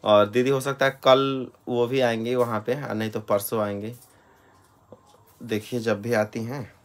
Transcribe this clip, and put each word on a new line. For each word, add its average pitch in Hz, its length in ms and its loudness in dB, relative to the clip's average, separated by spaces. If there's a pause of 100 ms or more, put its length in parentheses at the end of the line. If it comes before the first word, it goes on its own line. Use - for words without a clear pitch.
और 104 220 6
दीदी 123 240 0
हो 135 120 2
सकता 139 240 0
है 135 180 -2
कल 131 440 4 (200)
वो 120 200 2
भी 131 120 -2
आएंगी 117 360 0
वहाँ 117 240 0
पे, 131 240 -4
और 107 120 -6
नहीं 110 140 -2
तो 107 100 -8
परसों 107 420 -2
आएंगी, 104 320 -6 (1500)
देखिए 113 360 -4
जब 110 220 -2
भी 117 120 -2
आती 110 300 -2
हैं। 123 300 -10 (100)